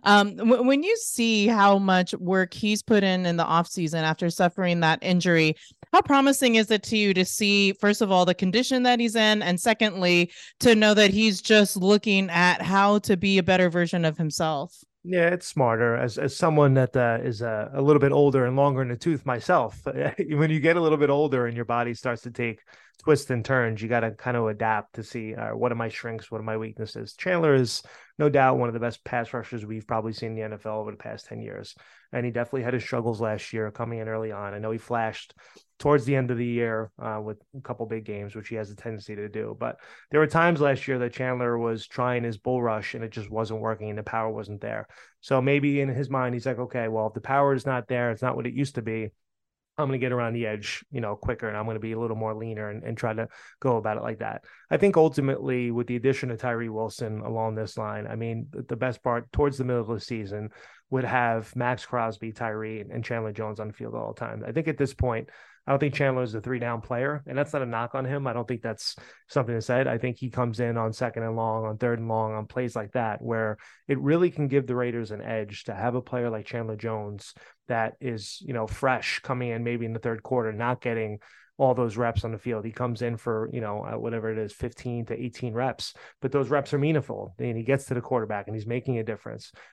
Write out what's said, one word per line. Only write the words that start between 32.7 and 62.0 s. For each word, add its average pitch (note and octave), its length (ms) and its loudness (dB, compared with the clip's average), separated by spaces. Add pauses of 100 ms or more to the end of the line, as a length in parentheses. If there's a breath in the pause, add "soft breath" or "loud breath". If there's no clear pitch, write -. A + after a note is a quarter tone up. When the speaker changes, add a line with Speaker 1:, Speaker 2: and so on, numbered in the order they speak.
Speaker 2:
his A2 100 -4
struggles A#2 360 -2
last G#2+ 320 -4
year G#2+ 200 -4
coming A#2 260 -8
in A2 80 -8
early A2 240 -6
on. G2+ 240 -10
I G#2 60 -10
know A2 100 -6
he A2+ 80 -4
flashed A2+ 560 -4 (460 soft breath)
towards D3 240 4
the C#3 100 0
end B2+ 160 0
of B2 60 0
the A#2+ 100 -2
year, A2+ 460 -2 (100)
uh, A2 180 -6
with G#2+ 180 -10 (200)
a - 20 -14
couple A#2+ 260 -8
big A2 180 -8
games, G#2 320 -10
which G#2+ 120 -14
he A#2 60 -10
has G#2 160 -8
a G#2 60 -16
tendency G#2+ 400 -12
to G#2 120 -10
do. G#2+ 300 -8
But A#2 220 -6 (320 loud breath)
there D3+ 80 6
were D#3 80 6
times E3 320 4
last C#3 260 2
year B2+ 140 0
that A#2+ 140 -2
Chandler B2 440 -2
was A2+ 300 -4
trying B2 340 0
his A#2 160 -4
bull B2+ 240 -2
rush G#2+ 320 -2
and A#2 80 -8
it A2+ 80 -8
just G#2 200 -10
wasn't A2 320 -4
working G#2+ 260 -4
and G#2 100 -6
the G#2+ 60 -10
power A2 260 -2
wasn't G#2 300 -10
there. G#2+ 260 -8 (360 soft breath)
So C3 200 2
maybe C#3+ 380 2
in C3+ 80 0
his C3 200 -4
mind, B2+ 260 -2
he's A#2+ 120 -6
like, B2 120 -4
"Okay, B2 280 -4
well, A2 220 -2
if G#2+ 60 -8
the A2+ 60 -6
power C#3 320 2
is C3 140 -2
not B2+ 220 -4
there, A#2+ 240 0
it's A2+ 100 -6
not B2+ 140 -2
what B2 100 -6
it A#2+ 80 -8
used C#3 220 -2
to A#2+ 60 -4
be." A2 280 -4 (680)
I'm D3 100 0
gonna C3+ 100 -2
get B2 140 -2
around A#2+ 220 -2
the A#2+ 120 -4
edge, G#2+ 440 -8
you C3 100 -6
know, G#2 160 -6
quicker, A#2 320 -6
and G#2+ 80 -6
I'm G#2+ 100 -4
gonna A2 140 -6
be A2+ 120 -6
a A2 60 -6
little A2+ 180 -4
more A2 180 -4
leaner G#2+ 360 -8
and, G#2+ 140 -12
and A#2 120 -6
try A2 180 -2
to A2+ 140 -4 (320 loud breath)
go A#2+ 180 2
about G#2+ 180 -2
it A#2 60 -6
like A#2 160 -8
that. - 260 -8 (260 soft breath)
I - 60 2
think G3 200 4
ultimately C3+ 720 2
with A#2 160 -2
the B2 100 -4
addition B2+ 340 0
of A2+ 80 -6
Tyree A#2 300 -4
Wilson A2 520 -6
along A2 340 -4
this G#2+ 240 -8
line, G#2+ 280 -8
I A2 100 -8
mean, A2+ 340 -6
the, - 120 -12
the B2 140 -6
best B2 260 -4
part A#2+ 300 -2
towards C#3 260 2
the B2+ 60 -2
middle B2 180 0
of G#2 60 -6
the A2+ 120 -4
season G#2+ 500 -8 (400 soft breath)
would C3 140 0
have A#2 520 0
Max B2 300 -2
Crosby, A2+ 460 -4